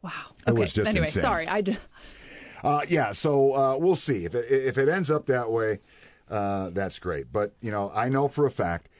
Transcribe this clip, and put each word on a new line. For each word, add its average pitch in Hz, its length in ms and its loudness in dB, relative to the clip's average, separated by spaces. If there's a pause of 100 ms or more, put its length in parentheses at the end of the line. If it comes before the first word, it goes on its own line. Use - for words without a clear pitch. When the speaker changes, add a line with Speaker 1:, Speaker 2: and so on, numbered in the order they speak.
Speaker 1:
Wow. 175 100 -12 (340)
Speaker 2:
It - 60 2
Speaker 1:
Okay. 117 80 4
Speaker 2:
was 98 140 0
just - 160 2
Speaker 1:
Anyway, 190 160 2
Speaker 2:
insane. - 160 -2
Speaker 1:
sorry. 165 260 0
I 208 140 0
d- 202 160 -2 (840)
Speaker 2:
Uh, 147 280 2
yeah, 131 240 2
so, 139 420 4
uh, 135 220 2
we'll 175 180 4
see. 104 300 -2
If 85 100 -4
it, 120 160 -2
if 135 260 2
it 135 120 4
ends 170 200 0
up 151 180 0
that 123 220 0
way, 110 300 0 (500)
uh, 101 420 -2
that's 92 280 -4
great. 71 320 -6
But, 104 300 -2
you 113 100 -6
know, 101 240 -2
I 113 140 0
know 135 180 2
for - 180 0
a - 60 2
fact, 85 380 -4 (100)